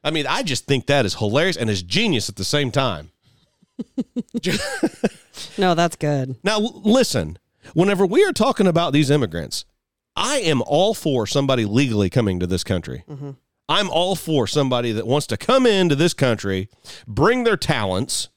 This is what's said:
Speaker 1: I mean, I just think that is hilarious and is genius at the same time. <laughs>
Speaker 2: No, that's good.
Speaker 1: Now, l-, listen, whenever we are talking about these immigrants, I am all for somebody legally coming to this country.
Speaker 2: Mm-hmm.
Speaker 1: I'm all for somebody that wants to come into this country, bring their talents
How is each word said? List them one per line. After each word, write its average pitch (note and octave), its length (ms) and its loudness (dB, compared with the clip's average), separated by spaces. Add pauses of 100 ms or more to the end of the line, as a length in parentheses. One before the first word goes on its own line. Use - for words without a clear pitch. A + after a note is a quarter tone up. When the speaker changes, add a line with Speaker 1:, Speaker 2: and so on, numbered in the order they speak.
Speaker 1:
I D3+ 80 -2
mean, D3+ 160 -2
I F#3 160 -2
just D3 220 -4
think C3+ 220 0
that C#3 180 4
is - 100 -2
hilarious C3+ 420 0
and A2+ 120 -2
is F#2+ 140 -2
genius D3+ 460 0
at G2 60 -14
the G2 80 -8
same C#3+ 280 -2
time. G2 440 -4
<laughs> - 1300 -12 (1160)
Speaker 2:
No, F#3 180 2
that's E3+ 200 0
good. C3+ 480 -2
Speaker 1:
Now, G#3+ 160 0
l-, - 240 -4
listen, C#3 540 2 (360)
whenever F#3+ 320 4
we B3 200 4
are F#4 80 0
talking G#3+ 340 2
about E3+ 260 2
these C#3+ 160 4
immigrants, E2+ 560 -2 (500)
I C4 240 0
am D#3 220 0
all F#3+ 320 2
for C3 340 -2
somebody C3+ 380 0
legally G#2+ 440 2
coming G2+ 300 0
to F2+ 80 -2
this F2+ 160 -2
country. F2 460 -6
Speaker 2:
Mm-hmm. C#3+ 220 -12 (360)
Speaker 1:
I'm F#3 220 0
all F3+ 260 0
for C#3+ 320 0
somebody B2 440 0
that G#2+ 160 -4
wants C#3+ 200 0
to A2 100 -4
come C4 280 2
into F#3 300 4
this D#3+ 180 2
country, G2+ 560 -2 (380)
bring G3+ 360 2
their A3+ 140 2
talents G#2+ 800 -2